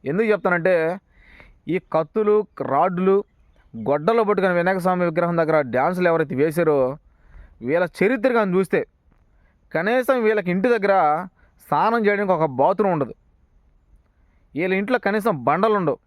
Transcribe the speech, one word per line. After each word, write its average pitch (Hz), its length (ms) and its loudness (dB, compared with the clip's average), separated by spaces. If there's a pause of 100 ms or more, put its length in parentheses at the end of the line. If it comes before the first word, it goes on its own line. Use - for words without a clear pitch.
(100)
ఎందుకు 208 220 0
చెప్తానంటే 180 420 0 (960)
ఈ 180 40 -2 (180)
కత్తులు, 208 420 0 (360)
రాడ్లు, 185 440 2 (580)
గొడ్డలు 151 540 0
పట్టుకుని 190 300 0
వినాయక 185 260 0
స్వామి 180 240 0
విగ్రహం 170 320 -2
దగ్గర 156 160 2 (180)
డ్యాన్సులు 175 360 0
ఎవరైతే 160 300 0
వేశారో 156 380 2 (880)
వీళ్ళ 170 180 0 (140)
చరిత్ర 233 380 2
కానీ 208 200 2
చూస్తే 185 240 0 (920)
కనీసం 240 420 0 (100)
వీళ్ళకి 208 280 0
ఇంటి 196 200 0
దగ్గర 196 200 0 (720)
స్నానం 208 400 0
చేయడానికి 202 320 0
ఒక 160 100 0 (140)
బాత్రూమ్ 190 340 2
ఉండదు, 135 200 -4 (1400)
వీళ్ళ 180 260 -2
ఇంట్లో 247 260 -2
కనీసం 208 260 -2 (160)
బండలు 202 320 0
ఉండవు 151 260 -2